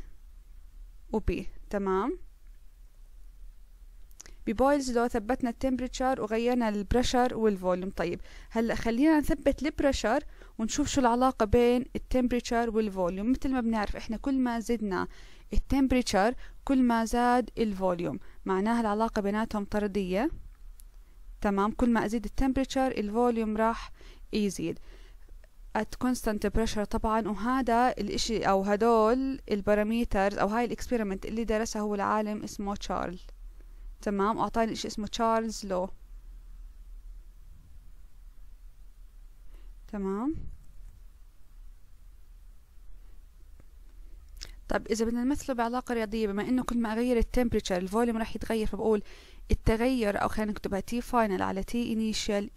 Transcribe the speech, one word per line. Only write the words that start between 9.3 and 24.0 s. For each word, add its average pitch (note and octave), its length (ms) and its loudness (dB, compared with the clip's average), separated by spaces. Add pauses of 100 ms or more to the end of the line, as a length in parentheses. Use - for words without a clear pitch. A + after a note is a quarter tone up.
البريشر C#4 600 2 (340)
ونشوف B3 300 0
شو - 140 2
العلاقة B3 440 4
بين A#3+ 400 4 (100)
التمبريتشر A#3+ 760 0
والفوليوم. G3+ 640 0
مثل C4+ 200 0
ما C4 100 2
بنعرف A3+ 340 0
إحنا G#3+ 220 -6
كل C4+ 220 0
ما A#3 200 0
زدنا G3+ 480 0 (460)
التمبريتشر B3 800 4 (300)
كل C4 180 6
ما A3+ 220 4
زاد B3 520 4
الفوليوم، F#3 640 0 (260)
معناها G#3 360 2
العلاقة A3 400 2
بيناتهم G#3 440 0
طردية. G#3 640 0 (1120)
تمام، G3+ 300 2
كل B3 180 2
ما A3+ 160 4
أزيد G#3 200 -2
التمبريتشر C4 640 2
الفوليوم A3 640 2
راح A3+ 340 0 (420)